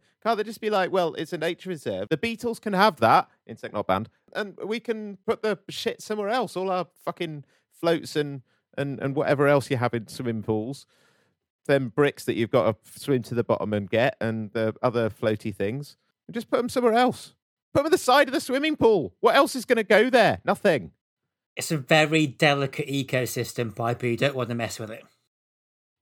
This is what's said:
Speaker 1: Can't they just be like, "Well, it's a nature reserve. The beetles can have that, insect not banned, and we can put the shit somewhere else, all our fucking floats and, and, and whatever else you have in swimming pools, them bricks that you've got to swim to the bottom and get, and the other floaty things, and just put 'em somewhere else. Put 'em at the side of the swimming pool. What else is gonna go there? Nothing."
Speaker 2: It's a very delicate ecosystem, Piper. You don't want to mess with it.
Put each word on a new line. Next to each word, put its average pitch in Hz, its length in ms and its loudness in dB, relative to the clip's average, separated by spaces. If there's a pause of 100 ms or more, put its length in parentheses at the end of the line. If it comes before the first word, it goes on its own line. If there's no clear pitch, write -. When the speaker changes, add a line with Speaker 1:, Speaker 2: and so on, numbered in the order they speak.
(220)
Speaker 1:
Can't 226 140 0
they 208 80 -2
just 220 160 -14
be 214 80 -4
like, 190 240 0
"Well, 175 220 0
it's - 180 -8
a 175 60 -6
nature 170 320 -6
reserve. 107 400 -6
The 160 80 0
beetles 233 420 -6
can 202 140 -6
have 185 260 4
that, 123 300 4 (160)
insect 113 260 -12
not 104 140 -4
banned, 95 240 0 (240)
and 202 280 -8
we 214 180 -6
can 214 360 -8 (100)
put 226 140 -2
the 214 180 -2 (120)
shit - 320 -8
somewhere 214 260 -6
else, 220 300 -2
all 190 120 -4
our 180 160 -2 (200)
fucking 160 380 -8 (260)
floats - 460 -2
and, 143 260 -4 (340)
and, 139 240 -4
and 135 160 -2
whatever 143 320 2
else 143 220 2
you 135 80 0
have 120 160 0
in 113 140 -6
swimming 117 340 -6
pools, 110 420 -4 (800)
them 135 240 2
bricks - 380 0
that 107 80 -2
you've 107 160 -2
got 113 200 2
to - 300 -8
swim 131 220 0
to - 120 -10
the 117 100 0
bottom 107 280 -2
and 101 160 -2
get, 117 320 2
and 113 320 -4
the 110 300 -2
other 117 260 0
floaty 107 460 -4
things, 120 420 -6 (300)
and 165 80 -14
just 233 160 -10
put 254 80 0
'em 240 100 -2
somewhere 240 240 0
else. 247 420 0 (380)
Put - 80 2
'em 285 60 0
at 311 60 -4
the - 60 4
side 262 300 4
of 254 60 -4
the 311 80 -2
swimming 277 340 -2
pool. 202 440 2
What 226 160 4
else 277 200 4
is 226 80 -6
gonna 226 200 0
go 220 260 6
there? 190 340 4
Nothing." 156 480 0 (640)
Speaker 2:
It's - 140 -6
a 160 80 -2
very 156 480 4
delicate 139 600 0
ecosystem, 127 880 -4
Piper. 117 320 -4
You 117 100 -2
don't 135 180 0
want 123 140 -4
to 120 60 -4
mess 117 260 -6
with 110 100 -12
it. 117 140 -16 (960)